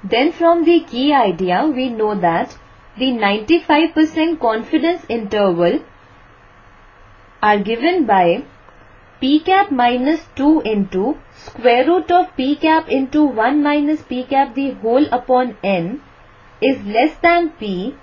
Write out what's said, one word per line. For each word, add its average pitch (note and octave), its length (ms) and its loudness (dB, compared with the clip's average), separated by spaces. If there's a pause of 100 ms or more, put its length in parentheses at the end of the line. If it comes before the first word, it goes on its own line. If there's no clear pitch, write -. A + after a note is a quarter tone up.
Then A#3+ 300 0
from E4+ 320 2
the E4 160 4
key C#4 320 -2
idea, F#3+ 540 0
we B3+ 220 -2
know G#3+ 260 -2
that F3 420 -2 (400)
the C4 140 0
ninety-five B3 800 0
percent D#4 480 0
confidence B3+ 680 -2
interval G3+ 720 0 (1600)
are G#3 180 2
given A#3+ 460 0
by F#3+ 380 2 (760)
P C#4 180 2
cap F#4+ 320 2
minus B3 540 0 (100)
two D4 260 2
into G3+ 560 -2 (180)
square A#3+ 500 0
root F4 260 0
of F4+ 240 0
P C#4 200 -2
cap D#4+ 340 0
into C4+ 340 0
one C4 400 0
minus D4 380 0
P B3+ 220 -8
cap C4+ 320 -2
the C4+ 160 -4
whole A#3 420 0
upon B3+ 500 0
N F#3+ 380 -2 (600)
is B3 220 0
less A3+ 380 0
than E4+ 300 2
P G#3 520 -8